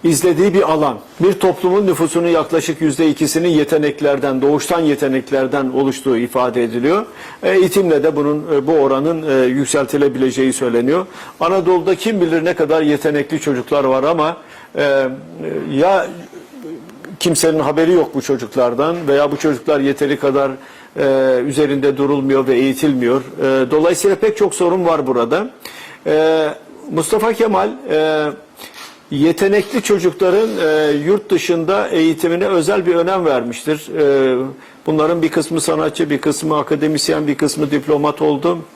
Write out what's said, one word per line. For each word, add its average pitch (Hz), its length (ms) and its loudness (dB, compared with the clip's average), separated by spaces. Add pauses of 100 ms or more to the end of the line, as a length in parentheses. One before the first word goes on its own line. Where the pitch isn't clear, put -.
izlediği 170 500 2
bir 185 180 2
alan. 147 280 0 (200)
Bir 185 140 4
toplumun 185 540 0
nüfusunun 165 400 0
yaklaşık 160 540 0
yüzde 156 280 2
ikisinin 160 380 0
yeteneklerden, 147 920 0
doğuştan 147 380 2
yeteneklerden 135 920 0
oluştuğu 131 480 0
ifade 120 460 -2
ediliyor. 131 420 0 (380)
E, 180 80 0
eğitimle 180 520 2
de 156 120 2
bunun, 151 400 -2
e, 139 120 0
bu 156 40 0
oranın, 151 580 0
e, 135 160 4
yükseltilebileceği 131 1080 0
söyleniyor. 131 520 0 (340)
Anadolu'da 180 560 2
kim 214 260 -2
bilir 160 240 0
ne 175 80 0
kadar 160 280 0
yetenekli 147 600 0
çocuklar 139 420 -2
var 131 200 2
ama, 160 340 0 (380)
e, 143 80 -2
e, 135 260 2 (600)
ya 175 360 2 (1120)
kimsenin 160 400 2
haberi 156 320 2
yok 170 240 2
bu 135 60 -2
çocuklardan 131 840 -2
veya 143 240 2
bu 147 60 -6
çocuklar 147 420 0
yeteri 139 400 -2
kadar, 139 320 0 (460)
e, 131 440 2
üzerinde 139 560 0
durulmuyor 135 500 0
ve 131 80 2
eğitilmiyor. 131 680 0
E, 131 500 -2
dolayısıyla 170 440 2
pek 214 220 0
çok 202 180 0
sorun 180 300 0
var 156 220 0
burada. 131 420 0 (580)
E, 156 400 2 (440)
Mustafa 214 420 0
Kemal, 214 360 0 (200)
e, 156 380 0 (840)
yetenekli 196 720 0
çocukların, 196 680 2 (120)
e, 156 300 2
yurt 170 400 0
dışında 180 560 0
eğitimine 165 600 0
özel 185 380 0
bir 170 100 2
önem 175 300 0
vermiştir. 135 720 -2
E, 135 400 2 (480)
bunların 160 360 0
bir 160 80 0
kısmı 160 320 -2
sanatçı, 156 480 -2
bir 143 120 -2
kısmı 151 360 -2
akademisyen, 151 680 -2
bir 139 100 -2
kısmı 151 340 -2
diplomat 147 500 0
oldu. 156 380 0 (160)